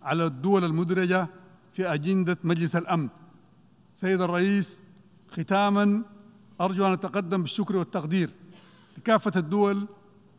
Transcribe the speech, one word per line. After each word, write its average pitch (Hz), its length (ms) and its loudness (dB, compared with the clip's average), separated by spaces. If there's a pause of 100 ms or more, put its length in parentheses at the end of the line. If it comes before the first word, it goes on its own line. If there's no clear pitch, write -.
على 160 220 -2
الدول 170 380 0
المدرجة 180 640 0 (460)
في 180 200 -2
أجندة 175 500 0
مجلس 170 320 0
الأمن. 170 340 0 (840)
سيد 185 280 0
الرئيس، 180 600 0 (500)
ختامًا 202 680 2 (600)
أرجو 190 260 2
أن 190 40 4
أتقدم 185 500 -2
بالشكر 185 360 -2
والتقدير 170 520 -2 (680)
لكافة 220 380 2
الدول 202 520 0 (520)